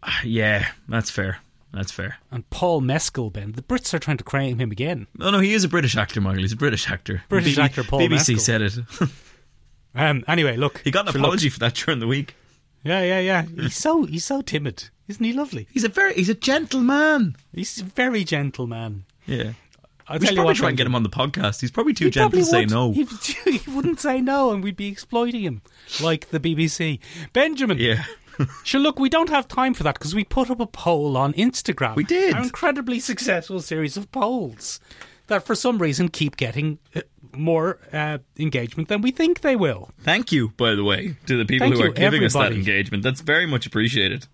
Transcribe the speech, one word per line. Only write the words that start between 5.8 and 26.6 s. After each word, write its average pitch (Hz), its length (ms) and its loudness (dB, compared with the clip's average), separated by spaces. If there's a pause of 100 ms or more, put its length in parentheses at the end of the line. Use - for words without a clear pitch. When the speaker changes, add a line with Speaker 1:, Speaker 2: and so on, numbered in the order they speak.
Speaker 1:
actor, 107 240 -2
Michael. 95 220 0
He's 98 100 0
a 110 40 -4
British 123 340 0
actor. 98 380 -6
Speaker 2:
British 165 280 2
Speaker 1:
B-, 147 60 4
Speaker 2:
actor 135 220 2
Paul 139 160 0
Speaker 1:
B - 80 4
B 156 100 4
C 123 160 2
Speaker 2:
Mescal. 107 100 2
Speaker 1:
said 113 180 2
it. 120 520 -2
<laughs> - 40 -20 (760)
Speaker 2:
Um, 139 320 0
anyway, 151 300 2
look. 139 280 -2
Speaker 1:
He 143 60 2
got 196 160 0
an 170 60 -2
Speaker 2:
Sure, 135 80 0
look. 139 80 4
Speaker 1:
apology 175 220 2
for - 80 -10
that 117 160 0
during 147 260 -2
the 113 60 -2
week. 135 280 -2 (480)
Speaker 2:
Yeah, 180 200 0
yeah, 185 180 2
yeah. 185 220 2
He's 160 340 -4
so, 311 280 2
he's 165 200 -6
so 277 160 -2
timid. 147 480 -6 (180)
Isn't 208 160 -6
he 233 120 0
lovely? 254 360 -6
Speaker 1:
He's 233 140 -2
a 226 60 2
very, 392 240 0
he's 185 160 0
a 226 40 2
gentle 269 460 0
man. 277 560 4 (180)
Speaker 2:
He's - 240 -8
a 208 60 -10
very 226 400 -2
gentle 143 420 -2
man. 113 380 -8 (220)
Speaker 1:
Yeah. 113 260 -4 (560)
Speaker 2:
I'll 160 100 -6
Speaker 1:
We 185 80 2
should - 20 6
Speaker 2:
tell 208 60 4
you - 20 0
Speaker 1:
probably 180 80 4
Speaker 2:
what, 165 120 4
Speaker 1:
try 139 140 2
and 127 80 -2
get 131 60 4
Speaker 2:
Ben. 123 80 0
Speaker 1:
him - 20 0
on 120 80 2
the 104 80 0
podcast. 139 500 -2
He's 123 100 -4
probably 277 220 2
too 269 140 2
Speaker 2:
He - 40 6
Speaker 1:
gentle 403 200 4
Speaker 2:
probably 359 100 4
Speaker 1:
to 349 60 4
say 339 160 4
Speaker 2:
would. - 80 2
Speaker 1:
no. - 220 2
Speaker 2:
He, 277 120 2
<laughs> - 400 -8 (140)
he - 120 -10
wouldn't 277 300 -2
say 262 220 0
no, 269 300 2
and 196 120 -4
we'd 196 120 -4
be 202 120 -6
exploiting 233 540 -2
him 131 180 -4 (420)
like 160 280 0
the 156 100 -2
B 160 140 0
B 160 140 2